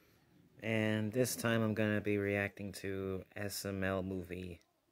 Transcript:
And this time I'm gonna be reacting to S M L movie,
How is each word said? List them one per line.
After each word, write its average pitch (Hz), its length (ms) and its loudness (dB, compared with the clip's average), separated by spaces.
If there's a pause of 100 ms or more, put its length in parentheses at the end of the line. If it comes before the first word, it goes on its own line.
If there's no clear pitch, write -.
(600)
And 107 520 2
this 123 240 2
time 113 260 2
I'm 110 100 4
gonna 107 280 2
be 104 180 2
reacting 101 540 0 (100)
to 95 400 -4 (140)
S 101 280 -6
M 98 200 -2
L 95 180 2
movie, 90 580 -6 (320)